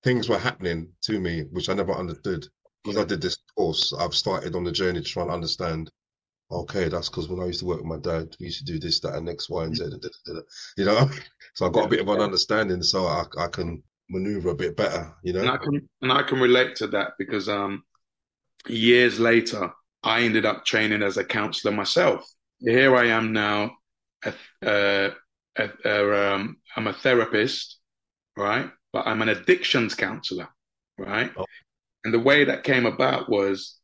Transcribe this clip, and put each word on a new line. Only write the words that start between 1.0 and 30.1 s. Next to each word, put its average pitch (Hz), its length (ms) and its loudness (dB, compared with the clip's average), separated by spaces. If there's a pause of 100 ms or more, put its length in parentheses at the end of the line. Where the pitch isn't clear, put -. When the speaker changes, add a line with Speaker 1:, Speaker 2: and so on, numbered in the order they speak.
Speaker 1:
to 107 180 -2
me 85 300 -2
which 87 180 -6
I 95 60 0
never 98 200 -2
understood. 87 540 -6 (360)
'Cause 104 140 -4
I - 20 0
Speaker 2:
Yeah. 101 60 0
Speaker 1:
did 82 160 -4
this 92 160 -4 (200)
course, 82 400 0
I've 87 160 -2
started 92 420 -2
on 90 80 -2
the 87 80 -4
journey 90 300 -2
to - 40 -10
try - 180 -6
and 80 80 -4
understand, 82 580 -4 (640)
okay, 87 380 -2
that's 85 200 -4
'cause 80 180 -6
when 90 120 -6
I 90 80 -4
used 90 140 -6
to 92 40 -8
work 85 140 -2
with 73 80 -8
my 80 100 -6
dad, 80 420 -6
we 87 60 -10
used 82 140 -10
to - 120 -10
do 80 80 -4
this, 80 200 -2
that, - 160 -6
and 82 120 -6
X, - 220 -10
Y, 85 160 -4
and 80 100 -6
Z, 87 80 -4
da, 76 140 -10
da, 90 120 -12 (180)
da, 82 60 -12
da. 80 80 -10 (360)
You 98 80 0
know 104 80 4
what 117 100 8
I 135 60 4
mean? - 100 -8 (360)
So 101 100 -2
I've 87 80 0
got - 80 4
Speaker 2:
Yeah. - 60 0
Speaker 1:
a - 20 -4
bit 101 120 2
of 95 80 -2
an 101 100 2
understanding, 98 640 0
so 95 220 0
I, 82 200 -2 (140)
I 85 80 -2
can 85 340 -6 (280)
maneuver 95 400 -2
a 82 60 -2
bit 85 220 -4
better, 85 460 -4
you 87 100 -4
know? 92 80 0
Speaker 2:
And 123 80 2
I 135 80 -2
can, 143 320 -4 (140)
and 127 80 2
I 139 100 4
can 135 180 0
relate 123 360 4
to 107 120 -4
that 101 300 -2
because, 101 320 -4
um, 101 340 -4 (840)
years 117 520 6
later, 113 540 2 (300)
I 113 180 2
ended 110 240 2
up 107 200 0
training 107 360 2
as 101 160 0
a 98 60 -2
counsellor 107 480 -2
myself. 107 520 2 (360)
Here 127 360 6
I 120 120 6
am 113 260 2
now, 104 420 0 (480)
a, 107 100 -4 (300)
uh, 101 500 2 (440)
a, 107 120 0 (160)
a, 101 480 2
um, 98 240 -4 (180)
I'm 110 120 -2
a 98 60 -4
therapist, 117 880 0 (580)
right? 110 320 -2 (240)
But 113 140 -2
I'm 110 140 -2
an 110 80 2
addictions 120 640 2
counselor, 95 540 -6 (480)